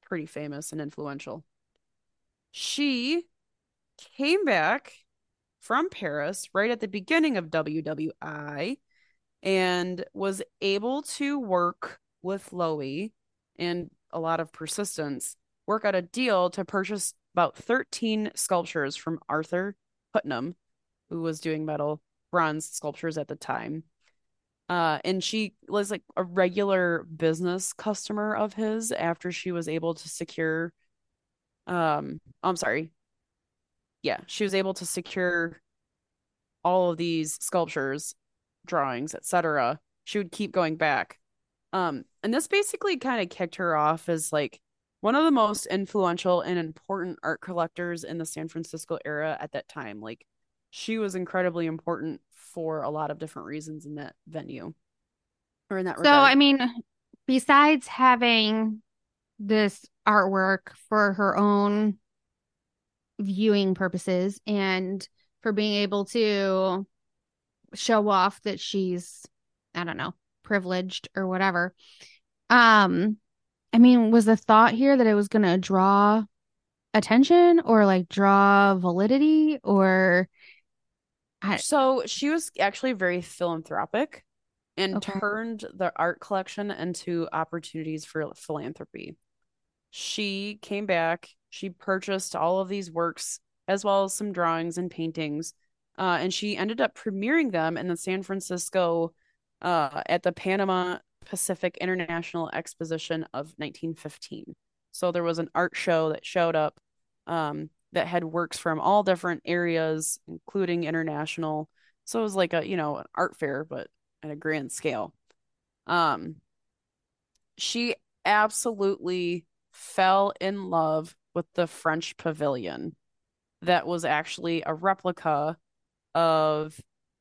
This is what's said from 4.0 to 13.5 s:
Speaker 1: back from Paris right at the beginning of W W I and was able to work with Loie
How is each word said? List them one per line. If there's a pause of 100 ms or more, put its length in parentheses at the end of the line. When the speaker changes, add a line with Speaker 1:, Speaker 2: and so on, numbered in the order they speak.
Speaker 1:
back (680)
from
Paris
right
at
the
beginning
of
W
W
I (640)
and
was (180)
able
to
work (220)
with
Loie (440)